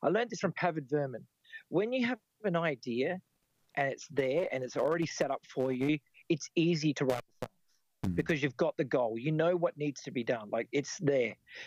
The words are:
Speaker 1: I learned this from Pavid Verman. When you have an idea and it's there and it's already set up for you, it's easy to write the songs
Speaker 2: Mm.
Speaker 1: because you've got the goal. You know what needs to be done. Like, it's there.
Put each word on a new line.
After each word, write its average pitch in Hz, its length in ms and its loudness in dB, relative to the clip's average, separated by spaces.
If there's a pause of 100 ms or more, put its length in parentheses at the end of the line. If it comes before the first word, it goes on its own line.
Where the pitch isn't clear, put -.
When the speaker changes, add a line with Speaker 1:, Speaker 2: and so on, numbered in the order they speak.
Speaker 1:
I - 60 2
learned 214 220 2
this - 100 -8
from 185 140 0
Pavid 156 360 -2
Verman. 139 380 -2 (400)
When 208 240 0
you 254 160 2
have 247 120 -2 (260)
an 180 100 2
idea 156 640 0 (560)
and 139 160 2
it's - 200 -10
there 143 420 0
and 131 100 -2
it's 127 140 -6
already 156 300 0
set 147 220 0
up 135 160 -2
for 131 280 0
you, 143 260 2 (300)
it's - 260 0
easy 160 400 4
to 147 100 0
write 127 160 0 (200)
the - 60 -6
songs - 80 -16 (520)
Speaker 2:
Mm. 90 80 0
Speaker 1:
because 147 260 0
you've 135 140 -2
got 160 220 0
the 160 80 0
goal. 117 340 2
You 151 140 -2
know 165 240 4
what 170 200 0
needs 147 260 -4
to 131 80 -10
be 123 120 -2
done. 113 260 -4
Like, 117 220 -2
it's 139 280 -2
there. 135 360 2 (320)